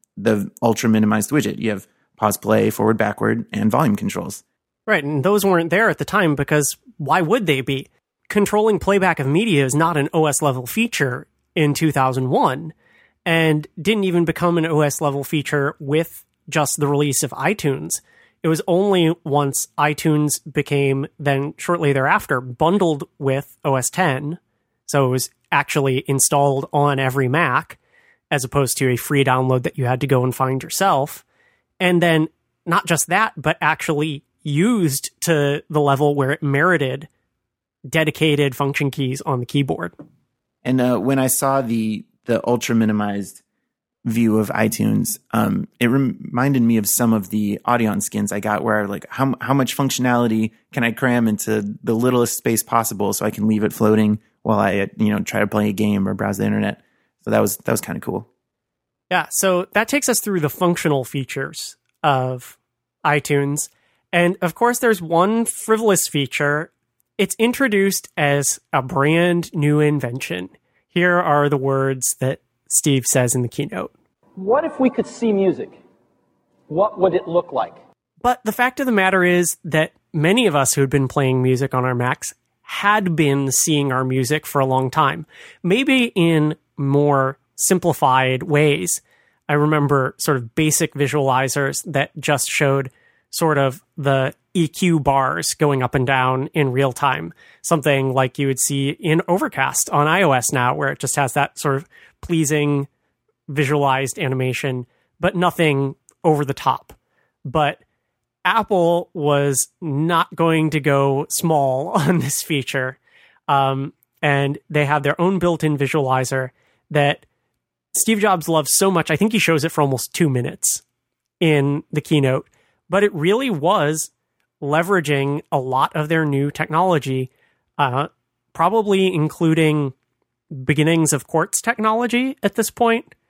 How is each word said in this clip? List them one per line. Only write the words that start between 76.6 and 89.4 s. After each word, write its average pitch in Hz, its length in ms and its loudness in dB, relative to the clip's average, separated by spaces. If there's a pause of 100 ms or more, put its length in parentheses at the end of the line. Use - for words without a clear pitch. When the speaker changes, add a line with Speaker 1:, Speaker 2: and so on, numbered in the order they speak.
Speaker 3:
What 190 320 0
would 180 140 2
it 175 140 -2
look 170 260 -2
like? 110 220 -4 (460)
Speaker 2:
But 240 220 0
the 214 80 -2
fact 254 280 0
of 269 80 -2
the 247 40 2
matter 190 320 2
is 175 400 2
that 160 300 -2 (180)
many 190 360 2
of 151 80 0
us 135 180 2
who'd 139 160 0
been 139 180 2
playing 131 360 0
music 131 320 0
on 127 100 0
our 127 100 -2
Macs 123 380 -4 (300)
had 202 520 0
been 139 360 2
seeing 143 400 0
our 131 120 0
music 131 440 -2
for - 120 -2
a 135 60 2
long 131 240 0
time, 156 380 0 (340)
maybe 254 440 2 (100)
in 160 400 2 (220)
more 139 600 2 (180)
simplified 131 880 2
ways. 147 600 0 (460)